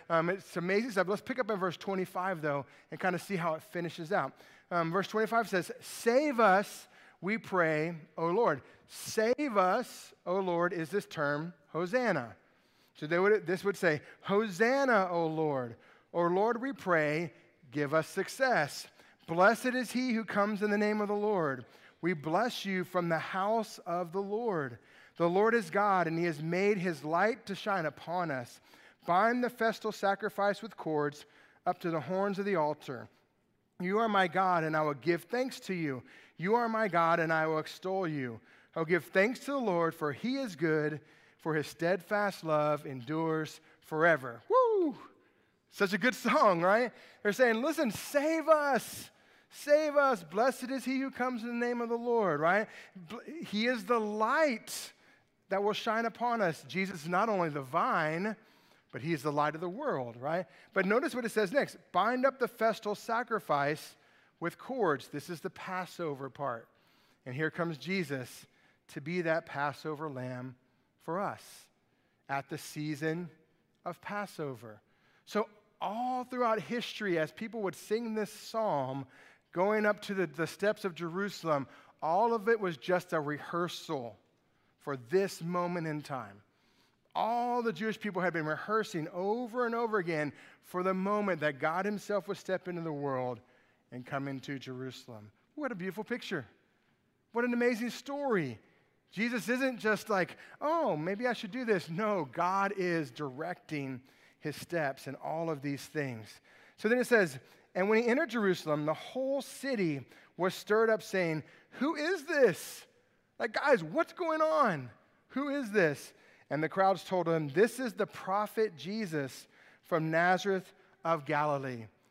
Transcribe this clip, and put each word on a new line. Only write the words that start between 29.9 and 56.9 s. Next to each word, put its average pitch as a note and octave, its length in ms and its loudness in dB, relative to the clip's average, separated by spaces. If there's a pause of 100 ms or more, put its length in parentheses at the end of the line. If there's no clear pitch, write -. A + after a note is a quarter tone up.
sacrifice G3+ 680 0
with A3 160 -12
cords D3 480 -2 (400)
up F3+ 140 0
to F3 100 -4
the E3 100 -2
horns F#3 380 -2
of G3 80 -4
the G3 100 2
altar. D3 520 -2 (680)
You F#3 200 0
are A3+ 100 4
my F#3+ 200 4
God, F3+ 360 2
and D#3 100 0
I D#3 60 2
will D3+ 140 2
give D#3+ 300 0
thanks B3 360 -4
to F#3+ 140 -4
you. C#3+ 280 -4 (360)
You F#3+ 160 2
are A#3 160 2
my A3 180 2
God, E3+ 320 4
and D#3+ 100 2
I D#3+ 160 4
will D#3 120 2
extol F#3 500 -4
you. B2+ 320 -4 (340)
I'll D#3+ 120 -2
give E3 180 2
thanks G#3 360 2
to C#4 120 -6
the C#4+ 80 0
Lord, E3+ 340 2
for D3 180 -2
he A#3+ 260 -4
is A3 180 -6
good, D3+ 460 0 (340)
for D#3 180 -4
his D3+ 120 -2
steadfast G3 800 -2
love D3+ 420 2
endures D#3 720 -2 (220)
forever." D3+ 640 2
Woo! G#4 480 4 (720)
Such G3 220 0
a G#3 60 2
good B3 160 2
song, A3 480 4
right? G#3+ 300 4 (300)
They're G#3 100 2
saying, A#3 280 4
"Listen, D4 300 0
save D4+ 580 0
us. C#4+ 640 2 (400)
Save D4 460 4
us. C4 280 4
Blessed A#3 460 0
is C4+ 140 -4
he C4 140 0
who C4+ 120 -2
comes B3 320 -4
in A#3+ 60 -8
the A#3+ 180 -2
name A#3+ 160 -2
of A#3 80 -4
the A#3 80 0
Lord," A3+ 420 2
right? F#3 260 4 (300)
Bl-, F#3 220 -14 (260)
he G#3+ 220 0
is A#3+ 180 0
the A#3 160 2
light A3 920 0 (580)
that G3 120 2
will G3+ 120 2
shine A#3 320 -2
upon A#3 340 -2
us. E3 260 0
Jesus F#3 360 -4